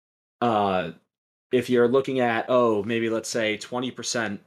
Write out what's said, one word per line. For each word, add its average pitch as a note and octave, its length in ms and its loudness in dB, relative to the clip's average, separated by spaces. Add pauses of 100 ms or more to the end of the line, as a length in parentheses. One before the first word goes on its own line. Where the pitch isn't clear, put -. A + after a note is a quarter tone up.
(400)
uh, G2 520 0 (600)
if B2 180 0
you're A#2+ 160 6
looking C3 320 0
at, A#2 300 0
oh, A#2 340 2
maybe A2+ 260 -2
let's A2 200 -4
say G#2+ 280 -2
twenty B2 340 -8
percent A2+ 560 -6